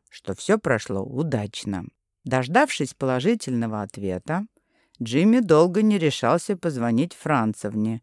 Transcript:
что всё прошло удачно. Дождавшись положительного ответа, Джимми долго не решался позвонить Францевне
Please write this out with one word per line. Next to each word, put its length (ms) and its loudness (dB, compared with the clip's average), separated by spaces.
что 240 -10
всё 240 0
прошло 460 -2
удачно. 840 -4
Дождавшись 720 0
положительного 880 -2
ответа, 680 -6
Джимми 380 4
долго 400 4
не 160 4
решался 580 0
позвонить 580 -2
Францевне 880 -2